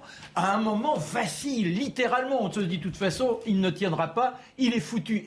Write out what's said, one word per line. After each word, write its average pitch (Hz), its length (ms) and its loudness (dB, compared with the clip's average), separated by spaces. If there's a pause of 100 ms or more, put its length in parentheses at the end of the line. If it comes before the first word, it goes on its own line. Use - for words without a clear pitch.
(360)
à 190 200 2
un 220 60 2
moment 220 340 0
vacille 226 720 -2
littéralement. 247 800 0
On 185 80 -2
se 208 100 -2
dit, 180 160 0
de 147 60 -8
toute 175 140 -6
façon, 226 480 2
il 196 140 4
ne 185 100 4
tiendra 165 380 0
pas, 247 320 0 (180)
il 240 160 4
est 233 60 2
foutu. 226 480 -2